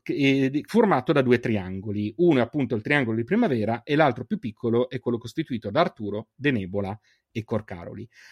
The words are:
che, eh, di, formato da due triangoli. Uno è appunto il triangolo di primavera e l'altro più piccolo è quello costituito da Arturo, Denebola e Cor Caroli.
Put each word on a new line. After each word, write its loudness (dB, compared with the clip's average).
che, -6
eh, 2
di, -4
formato 2
da 4
due 4
triangoli. -4
Uno 6
è 4
appunto -2
il -2
triangolo 0
di -2
primavera 0
e -2
l'altro 2
più -4
piccolo -2
è -8
quello -2
costituito -8
da 2
Arturo, -4
Denebola -2
e -8
Cor -4
Caroli. -14